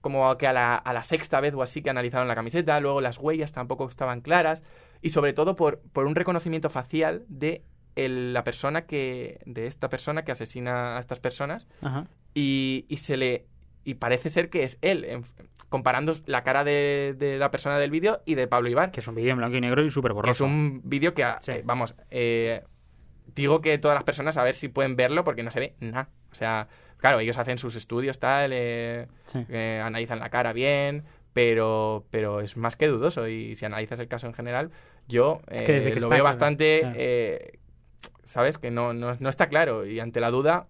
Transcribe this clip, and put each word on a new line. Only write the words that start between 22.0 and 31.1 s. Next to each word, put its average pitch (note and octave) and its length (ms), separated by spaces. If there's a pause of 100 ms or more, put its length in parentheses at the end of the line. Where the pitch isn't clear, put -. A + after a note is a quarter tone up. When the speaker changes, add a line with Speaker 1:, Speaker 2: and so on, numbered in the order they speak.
Speaker 1:
eh, A#2 520 (720)
digo C#3+ 280
que D#3 160
todas D3 180
las C#3 80
personas D3 340
a B2 60
ver C3 100
si - 140
pueden C3+ 260
verlo C3+ 300
porque B2 180
no A2+ 80
se - 80
ve B2+ 220
nada. B2 280 (220)
O - 40
sea, A2+ 340 (300)
claro, C3 220
ellos A2+ 180
hacen B2 200
sus A#2+ 180
estudios, C3 420
tal, C#3 340
eh, A#2+ 540 (200)
Speaker 2:
Sí. B2 220
Speaker 1:
eh, A2+ 360
analizan A#2 340
la - 120
cara A#2+ 220
bien, C#3+ 520 (280)